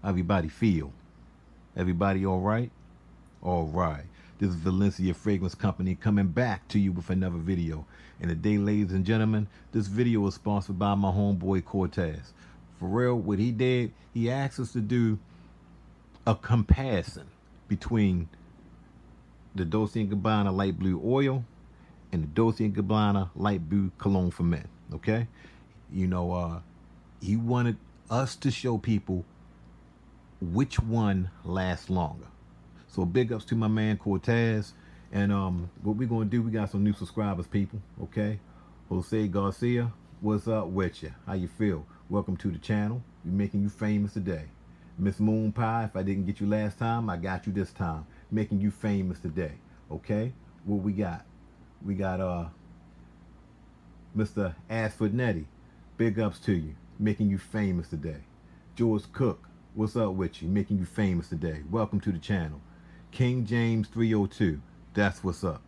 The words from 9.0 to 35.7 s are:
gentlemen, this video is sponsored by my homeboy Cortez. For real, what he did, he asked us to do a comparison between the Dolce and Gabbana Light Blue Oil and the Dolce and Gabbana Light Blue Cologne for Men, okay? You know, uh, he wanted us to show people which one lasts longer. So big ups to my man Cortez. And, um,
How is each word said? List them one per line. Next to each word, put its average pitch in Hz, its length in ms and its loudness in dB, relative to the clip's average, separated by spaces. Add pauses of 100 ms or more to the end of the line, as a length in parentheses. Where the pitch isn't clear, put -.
gentlemen, 110 400 2 (240)
this 110 160 -2
video 107 400 2
is 95 80 0
sponsored 98 460 -2
by 101 160 2
my 98 160 2
homeboy 95 520 2
Cortez. 87 680 -2 (480)
For 90 80 -4
real, 123 260 2
what 101 240 0
he 117 140 2
did, 123 400 2 (200)
he 117 160 0
asked 135 300 -2
us 123 140 -4
to 123 80 -2
do 110 400 2 (1040)
a 110 80 4
comparison 107 960 2 (400)
between 95 600 2 (1300)
the 95 100 0
Dolce 107 360 0
and 104 100 0
Gabbana 101 420 2
Light 95 240 2
Blue 92 280 0
Oil 131 400 2 (680)
and 82 140 0
the - 20 -6
Dolce 110 380 2
and 104 100 0
Gabbana 101 600 2
Light 92 340 0
Blue 95 260 2
Cologne 92 360 2
for - 100 -4
Men, 85 240 0 (260)
okay? 110 360 0 (640)
You 92 160 0
know, 90 240 -2
uh, 85 280 -4 (640)
he 101 140 0
wanted 117 400 2 (340)
us 123 260 -2
to 139 140 -2
show 120 260 -2
people 98 480 0 (1120)
which 95 400 0
one 107 520 2 (120)
lasts 90 460 -4
longer. 90 380 -2 (600)
So 92 200 -2
big 117 260 0
ups 107 140 -6
to - 100 -2
my 113 100 2
man 107 300 2
Cortez. 107 760 0 (360)
And, 101 220 2
um, 90 380 -2 (120)